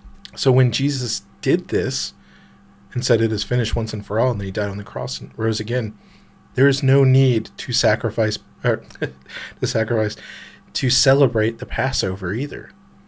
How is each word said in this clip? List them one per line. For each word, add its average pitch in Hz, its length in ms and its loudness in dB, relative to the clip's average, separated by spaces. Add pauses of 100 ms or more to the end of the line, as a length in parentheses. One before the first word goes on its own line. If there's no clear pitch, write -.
(360)
So 131 160 2
when 127 200 6
Jesus 135 500 -4 (180)
did 160 280 0
this 104 440 -2 (800)
and 117 120 -4
said, 113 160 4
"It 110 120 2
is 104 120 -2
finished 123 300 -2
once 110 200 -2
and 101 100 -6
for 110 160 -2
all," 127 120 2
and 104 80 -4
then 101 60 -6
he 95 60 -6
died 104 160 -2
on 98 80 -6
the 101 80 -8
cross 131 360 -8
and - 160 -14
rose 113 220 -2
again, 110 360 -4 (600)
there 135 140 6
is 131 140 0
no 135 200 6
need 131 540 4
to - 160 -10
sacrifice, 110 640 0 (240)
or 117 200 0 (380)
<laughs> - 400 -14
to 120 60 -2
sacrifice, 110 500 0 (580)
to 127 160 0
celebrate 127 680 2
the - 80 -10
Passover 98 680 -4
either. 139 360 -8 (380)